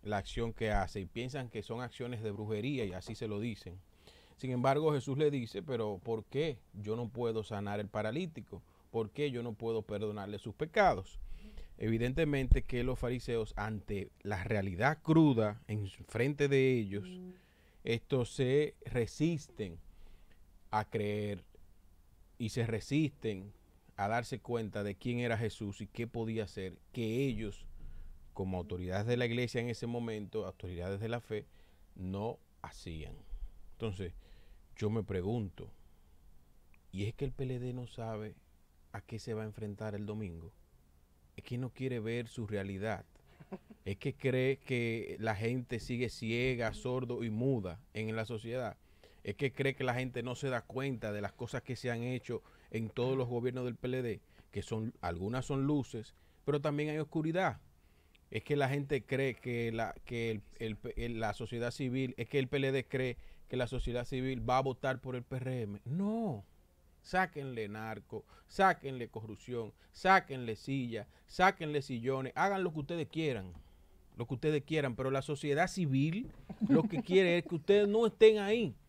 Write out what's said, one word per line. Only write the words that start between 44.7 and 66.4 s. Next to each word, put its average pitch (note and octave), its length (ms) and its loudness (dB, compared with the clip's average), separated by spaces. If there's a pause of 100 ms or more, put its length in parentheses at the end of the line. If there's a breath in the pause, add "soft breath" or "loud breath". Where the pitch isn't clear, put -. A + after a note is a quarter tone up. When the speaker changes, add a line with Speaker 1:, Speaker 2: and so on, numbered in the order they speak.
Speaker 1:
la A2 160 0
gente A#2+ 440 -2
sigue A#2+ 300 -2
ciega, A#2 640 0
sordo B2 500 -2
y A2+ 80 0
muda A2 480 0 (140)
en A2 220 -2
la A2+ 100 -2
sociedad. A2+ 520 -4 (460 soft breath)
Es - 120 -4
que C3+ 180 0
cree C3+ 220 0
que - 80 -4
la B2 120 4
gente B2+ 260 -2
no B2 140 -2
se C#3 140 -2
da A#2+ 120 0
cuenta A#2+ 500 -4
de G#2 100 -2
las G2+ 100 -2
cosas A#2+ 320 -6
que B2 120 -4
se B2 140 -4
han A#2 140 -2
hecho B2 400 -4 (260 loud breath)
en A2 200 -2
todos B2+ 280 2
los B2+ 100 2
gobiernos B2 380 0
del A#2+ 100 -2
P B2+ 120 -6
L B2+ 160 0
D, A2+ 180 -2 (300 soft breath)
que G2+ 100 -4
son, A2 400 -2
algunas F#2 440 -2
son C3+ 200 0
luces, C3+ 480 0 (320 soft breath)
pero D3 160 4
también D3 280 2
hay D3+ 100 -2
oscuridad. D#3+ 600 2 (720 soft breath)
Es - 140 -4
que D3 120 2
la C3+ 140 4
gente C#3 340 0
cree C3+ 320 0
que A#2 360 -2
la, A2+ 240 -2 (100)
que A#2 260 -2
el, G#2 100 -2 (180)
el, A2 180 -4 (180)
el, A#2 240 -2
la G#2+ 140 0
sociedad A#2+ 380 -4
civil, C3 460 -2
es A#2 100 -4
que C#3+ 100 0
el C3 120 2
P C#3+ 80 0
L C3+ 140 4
D C3+ 140 0
cree C3 320 -2 (300 soft breath)
que B2+ 100 -2
la B2 100 2
sociedad B2 380 0
civil B2+ 420 -2
va B2 100 6
a C3+ 40 6
votar C3 380 0
por B2+ 160 -6
el B2 80 -4
P - 140 -6
R B2+ 240 -2
M. G#2 240 -6
No. F#3+ 600 -2 (560)